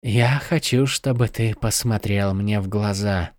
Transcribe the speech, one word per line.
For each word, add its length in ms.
«Я 360
хочу, 460
чтобы 420
ты 280
посмотрел 800
мне 260
в 80
глаза». 680